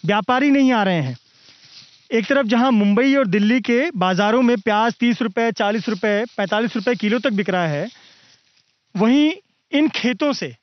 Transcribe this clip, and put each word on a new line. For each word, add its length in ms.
व्यापारी 440
नहीं 220
आ 120
रहे 180
हैं। 160
एक 140
तरफ 200
जहां 260
मुंबई 440
और 120
दिल्ली 340
के 340
बाज़ारों 460
में 160
प्याज 360
तीस 280
रुपये, 300
चालीस 380
रुपये, 360
पैंतालीस 380
रुपये 200
किलो 240
तक 100
बिक 200
रहा 180
है, 220
वहीं 380
इन 180
खेतों 440
से 300